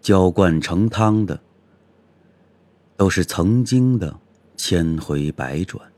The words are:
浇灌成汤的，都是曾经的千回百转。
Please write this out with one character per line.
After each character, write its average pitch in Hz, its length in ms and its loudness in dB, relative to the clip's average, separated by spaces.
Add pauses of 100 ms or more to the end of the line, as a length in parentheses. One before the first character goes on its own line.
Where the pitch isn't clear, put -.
浇 92 300 4
灌 85 280 2
成 92 300 -2
汤 110 380 0
的， 87 120 -8 (1600)
都 98 140 4
是 90 140 0
曾 107 400 0
经 127 340 2
的 80 200 -6 (380)
千 82 420 -2
回 73 340 -4
百 67 320 -6
转。 - 340 -16